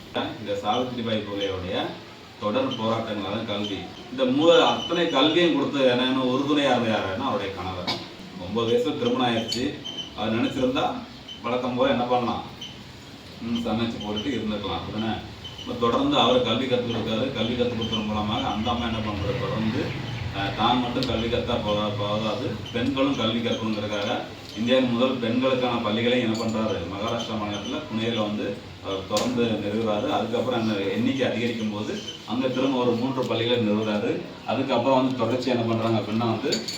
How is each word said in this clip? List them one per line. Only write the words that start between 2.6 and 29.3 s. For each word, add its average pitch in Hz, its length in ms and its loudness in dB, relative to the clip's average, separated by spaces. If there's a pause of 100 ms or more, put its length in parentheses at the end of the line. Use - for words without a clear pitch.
போராட்டங்களாக 110 560 -2
தான் 113 180 -4
கல்வி. 101 260 -2 (340)
இந்த 131 120 0 (120)
மூ-, 156 120 6 (220)
அத்தனை 170 400 0
கல்வியும் 156 460 6
கொடுத்தது 135 360 2
என்னன்னு 127 400 2
உறுதுணையா 143 420 2
இருந்த 117 200 2
யாருன்னா - 340 -2
அவருடைய 98 260 -2
கணவர். 92 380 -6 (520)
ஒன்பது 110 260 0
வயசுல 123 300 4
திருமணம் 123 280 2
ஆயிடுச்சு. 113 360 0 (520)
அவர் 110 220 0
நினைச்சிருந்தா 131 480 2 (580)
வழக்கம் 123 340 -2
போல 131 180 6
என்ன 123 160 2
பண்ணலாம், 117 320 2 (1000)
ம், 117 220 -2
சமைச்சு 113 380 0
போட்டுட்டு 107 340 -2
இருந்துக்கலாம், 104 420 -4
அப்படிதானே? 107 340 -4 (460)
இப்ப 117 240 -8
தொடர்ந்து 143 400 4
அவர் - 240 4
கல்வி 117 200 0
கத்துக் 120 240 2
கொடுக்காரு. 110 360 -2 (100)
கல்வி 117 200 0
கத்துக் 110 220 0
கொடுத்ததன் 208 320 -2
மூலமாக 214 420 -2
அந்த 220 200 -2
அம்மா 117 180 0
என்ன 113 160 -2
பண்றது, 107 360 -2
தொடர்ந்து, 113 400 0 (540)
அஹ், 120 200 -2
தான் 127 260 4
மட்டும் 123 280 -2
கல்வி 113 220 0
கத்தா 117 240 0 (100)
போதா-, 104 320 0
போதாது, 104 480 -2 (260)
பெண்களும் 135 480 0
கல்வி 113 220 0
கற்கணுங்கிறதுக்காக 107 680 -2 (500)
இந்தியாவின் 123 340 4
முதல் 120 300 2
பெண்களுக்கான 123 600 2
பள்ளிகளை 117 340 2
என்ன 110 180 2
பண்றாரு, 110 400 0 (140)
மகாராஷ்டிரா 113 480 -4
மாநிலத்துல 104 480 -4
புனேல 110 400 0
வந்து 104 180 -2 (400)
அவர் 95 240 -4
தொடர்ந்து 117 340 2 (180)